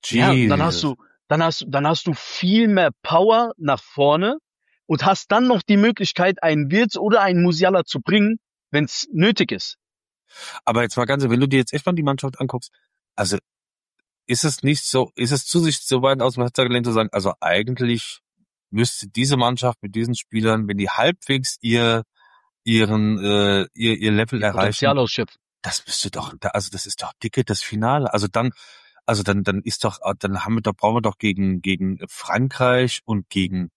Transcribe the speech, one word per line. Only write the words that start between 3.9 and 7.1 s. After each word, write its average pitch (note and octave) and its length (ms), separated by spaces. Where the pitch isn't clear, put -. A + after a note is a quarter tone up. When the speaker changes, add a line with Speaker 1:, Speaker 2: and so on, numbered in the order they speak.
Speaker 1:
und D3 180
hast G3 260
dann A3+ 140
noch B3 160
die G3+ 160
Möglichkeit, G3 640
einen D3+ 300
Wirtz A3 260
oder G#3 240